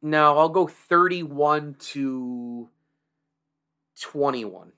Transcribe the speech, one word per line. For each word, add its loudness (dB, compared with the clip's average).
no, 4
I'll 4
go 2
thirty-one 0
to -8
twenty-one. -4